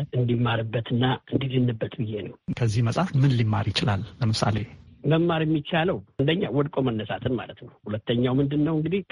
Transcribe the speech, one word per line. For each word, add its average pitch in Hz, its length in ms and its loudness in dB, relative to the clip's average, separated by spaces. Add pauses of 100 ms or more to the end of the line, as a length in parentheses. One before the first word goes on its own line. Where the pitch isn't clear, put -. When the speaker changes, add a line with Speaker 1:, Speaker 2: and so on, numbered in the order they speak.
(140)
Speaker 1:
እንዲማርበትና 120 880 0 (260)
እንዲድንበት 123 680 -2
ብዬ 110 260 -4
ነው። - 120 -10 (220)
Speaker 2:
ከዚህ 113 280 2
መጽሐፍ 151 300 0
ምን 135 200 4
ሊማር 107 340 2
ይችላል? 101 340 0 (140)
ለምሳሌ 110 420 0 (460)
Speaker 1:
መማር 165 360 2
የሚቻለው 160 580 0 (120)
አንደኛ 160 400 0
ወድቆ 143 320 0
መነሳትን 110 520 -2
ማለት 98 260 -6
ነው። - 200 -18
ሁለተኛው 120 540 0
ምንድን 143 280 2
ነው 156 120 2
እንግዲህ 165 380 0